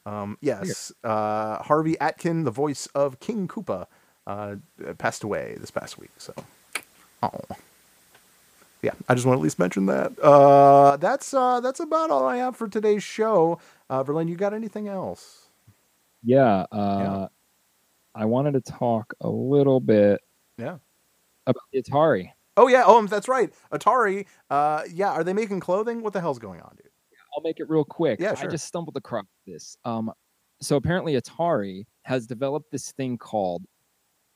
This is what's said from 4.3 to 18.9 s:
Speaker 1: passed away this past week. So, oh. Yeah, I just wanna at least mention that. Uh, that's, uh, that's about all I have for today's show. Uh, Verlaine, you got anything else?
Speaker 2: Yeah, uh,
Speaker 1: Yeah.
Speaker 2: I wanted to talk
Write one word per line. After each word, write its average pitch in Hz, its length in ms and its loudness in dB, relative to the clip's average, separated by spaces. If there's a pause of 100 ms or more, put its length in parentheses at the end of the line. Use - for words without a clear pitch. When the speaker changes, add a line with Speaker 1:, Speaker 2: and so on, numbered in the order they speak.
Speaker 1:
passed - 260 -4
away 78 340 -6
this - 120 -16
past - 280 -12
week. - 200 -20
So, - 160 -18 (880)
oh. - 180 -6 (1400)
Yeah, - 100 -2 (160)
I 127 60 4
just 123 120 -2
wanna 127 120 4
at 147 40 -4
least 156 160 -2
mention 185 280 0
that. - 320 -2
Uh, 139 800 8
that's, 214 340 -2
uh, 254 280 2
that's 262 200 -6
about 320 300 -2
all 269 160 2
I 254 100 -2
have 247 180 -4
for 226 140 -10
today's 214 340 0
show. 175 560 0 (300)
Uh, 131 140 -2
Verlaine, 156 260 -2
you 170 80 -6
got 202 160 -2
anything 214 340 -10
else? 180 600 -12 (760)
Speaker 2:
Yeah, 117 480 4
uh, 101 300 -2
Speaker 1:
Yeah. 98 260 -4 (880)
Speaker 2:
I 110 120 -4
wanted 131 260 0
to 135 80 0
talk 117 600 -4